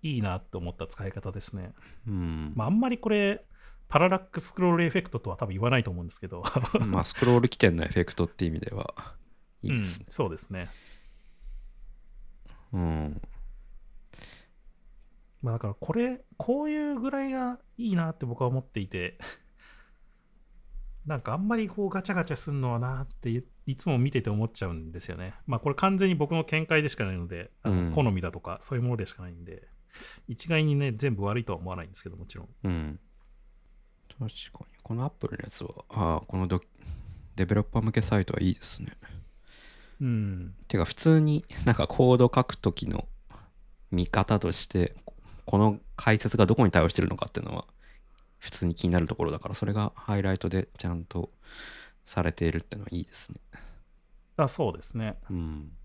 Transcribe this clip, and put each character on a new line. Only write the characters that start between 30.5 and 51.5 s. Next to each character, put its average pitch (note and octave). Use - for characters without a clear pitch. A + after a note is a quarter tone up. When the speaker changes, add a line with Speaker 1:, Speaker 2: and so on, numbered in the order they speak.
Speaker 1:
に D3
ね、 C#3
全 A#2+
部 G2
悪 G#2+
い A2+
と G#2
は E2+
思 F2
わ F2+
な F2
い E2
ん F#2
で -
す -
け F2+
ど、 F2+
も F2
ち -
ろ E2+
ん。 -
Speaker 2:
う G2
ん。 D#2+
確 A2+
か -
に。 -
こ A2+
の A#2+
Apple -
の -
や -
つ -
は、 -
あ E2
あ、 -
こ -
の F#2
ド-、 F2+
デ F#2
ベ G2+
ロ G#2
ッ -
パ -
ー -
向 A2
け A2+
サ G#2
イ F#2
ト -
は -
い F2+
い -
で -
す -
ね。 -
Speaker 1:
う C#3
ん。 G2
Speaker 2:
て -
か、 -
普 -
通 D#3+
に D3+
な -
ん -
か -
コ B2+
ー B2+
ド B2
書 B2+
く -
時 -
の -
見 F2+
方 G2
と E2+
し -
て、 -
こ-、 -
こ -
の G#2
解 A2
説 -
が G#2+
ど A2
こ A#2+
に F2+
対 E2
応 E2+
し -
て -
る F2+
の F2+
か -
っ -
て -
い -
う -
の -
は、 -
普 -
通 -
に E2+
気 F2+
に F2
な F2
る E2+
と -
こ -
ろ D#2
だ D2
か -
ら、 G2+
そ -
れ G#2
が G#2
ハ G2+
イ G2
ラ F#2+
イ F#2
ト F#2
で F#2
ち -
ゃ F2
ん E2+
と -